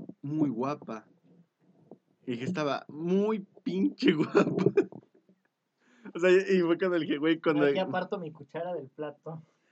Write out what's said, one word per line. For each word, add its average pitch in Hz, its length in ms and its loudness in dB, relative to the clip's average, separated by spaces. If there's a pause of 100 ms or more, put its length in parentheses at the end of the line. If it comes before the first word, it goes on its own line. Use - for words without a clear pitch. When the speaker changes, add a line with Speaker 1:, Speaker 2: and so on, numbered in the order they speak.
(220)
Speaker 1:
muy 147 280 -2
guapa". 113 560 -6 (1200)
Y 123 60 -6
dije, 120 120 -8
"Estaba 151 440 -2
muy 196 580 -2 (160)
pinche 269 500 2
<laughs> - 20 6
guapa". - 580 2 (1400)
O 180 40 -8
sea, 180 120 4
y 190 300 6
fue 170 180 2
cuando 180 200 0
le 160 80 -2
dije, 147 120 -2
"Güey, 160 220 0
cuando" 151 260 2
Speaker 2:
Aquí 143 120 2
aparto 185 400 -4
mi 160 140 -10
cuchara 175 420 -8
del 139 140 -8
plato. 151 540 -12 (300)